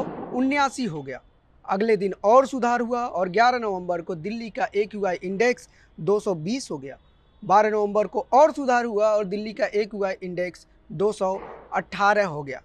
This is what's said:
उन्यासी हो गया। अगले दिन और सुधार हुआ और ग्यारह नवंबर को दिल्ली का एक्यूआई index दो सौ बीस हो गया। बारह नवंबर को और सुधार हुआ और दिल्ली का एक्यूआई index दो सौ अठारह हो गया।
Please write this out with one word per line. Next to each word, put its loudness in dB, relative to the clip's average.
उन्यासी 0
हो -6
गया। -12
अगले 2
दिन -2
और 8
सुधार 0
हुआ -4
और -2
ग्यारह 4
नवंबर -4
को -6
दिल्ली -8
का -4
एक्यूआई -2
index -2
दो 0
सौ -2
बीस -6
हो -6
गया। -14
बारह 4
नवंबर 0
को -4
और 8
सुधार 0
हुआ 0
और 2
दिल्ली -6
का -2
एक्यूआई -2
index -6
दो 0
सौ -2
अठारह 2
हो -6
गया। -10